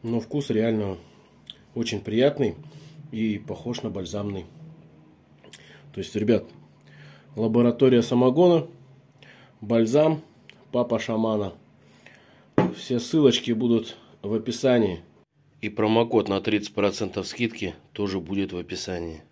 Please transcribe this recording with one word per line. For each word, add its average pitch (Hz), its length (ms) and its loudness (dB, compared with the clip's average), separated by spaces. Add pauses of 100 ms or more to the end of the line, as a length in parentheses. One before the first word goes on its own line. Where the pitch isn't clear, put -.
Но 117 180 -2
вкус 143 300 -6
реально 107 480 0 (760)
очень 117 260 -6
приятный 143 560 0 (560)
и 110 260 -2
похож 117 440 -10
на 107 80 -6
бальзамный. 98 560 -8 (1500)
То - 60 -10
есть, - 180 -8
ребят, 107 300 2 (880)
лаборатория 120 680 4
самогона, 147 640 4 (960)
бальзам, 120 600 2 (480)
папа 120 280 0
шамана. 110 540 -2 (1200)
Все 123 220 -4
ссылочки 127 540 2
будут 113 440 0 (260)
в 101 100 -4
описании. 110 720 0 (580)
И 104 80 -6
промокод 110 600 2
на 98 120 0
тридцать 104 340 -2
процентов 98 540 -2
скидки 110 480 -6 (160)
тоже 98 260 -4
будет 92 340 -6
в 90 40 -10
описании. 85 760 -10